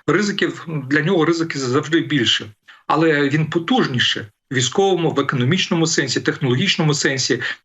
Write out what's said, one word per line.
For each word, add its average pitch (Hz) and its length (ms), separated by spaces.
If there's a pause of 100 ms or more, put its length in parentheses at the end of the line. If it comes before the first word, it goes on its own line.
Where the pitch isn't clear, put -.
ризиків, 175 600
для 151 340
нього 165 240
ризики 165 340
завжди 143 400
більше. 117 460 (420)
Але 147 420
він 156 160
потужніше 165 840 (240)
в 135 40
військовому, 170 560
в 131 80
економічному 156 680
сенсі, 139 340
технологічному 151 720
сенсі, 135 480 (240)